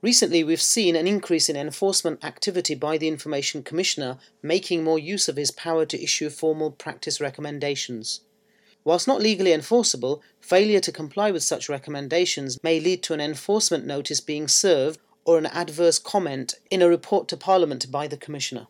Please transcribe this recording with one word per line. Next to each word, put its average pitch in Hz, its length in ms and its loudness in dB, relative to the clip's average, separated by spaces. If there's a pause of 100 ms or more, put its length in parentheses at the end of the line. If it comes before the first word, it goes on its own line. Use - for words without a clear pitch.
Recently, 175 420 4
we've 160 180 0
seen 185 340 2
an 165 120 2
increase 185 420 0
in 151 60 -2
enforcement 156 680 -2
activity 170 520 -4
by 151 220 -2
the 156 100 -2
Information 147 560 -4
Commissioner 143 560 -4 (220)
making 165 420 0
more 160 160 2
use 180 280 -2
of 147 80 -4
his 143 140 -2
power 165 380 -2
to 156 140 -8
issue 151 280 -4
formal 156 400 -2
practice - 500 -10
recommendations. 143 1000 -6 (600)
Whilst 175 240 2
not 262 120 4
legally 196 320 4
enforceable, 147 680 2 (180)
failure 202 400 4
to 180 120 -2
comply 202 400 -2
with 165 120 -2
such - 240 -4
recommendations 143 960 -2
may 165 160 2
lead 180 240 0
to - 100 -4
an 151 80 -4
enforcement 151 640 0
notice 139 360 -4
being 151 260 -6
served 156 520 2 (260)
or 165 140 6
an 156 80 -4
adverse 165 500 2
comment 139 560 -4 (160)
in 185 140 4
a 175 40 8
report 170 420 2
to 165 80 -6
Parliament 147 540 2
by 143 160 -4
the 147 100 -8
Commissioner. 135 520 -10